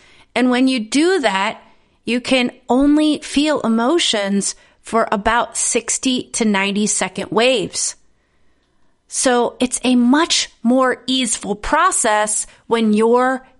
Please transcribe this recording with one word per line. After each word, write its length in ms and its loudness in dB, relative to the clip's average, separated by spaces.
And 120 2
when 200 2
you 100 0
do 440 0
that, 380 -2
you 160 -2
can 320 0
only 500 2
feel 440 -2
emotions 920 0
for 300 -2
about 460 -2
sixty 800 -4
to 100 -2
ninety 420 0
second 460 -4
waves. 640 0
So 500 0
it's 240 -4
a 140 2
much 560 2
more 460 0
easeful 480 -4
process 880 0
when 240 2
you're 520 2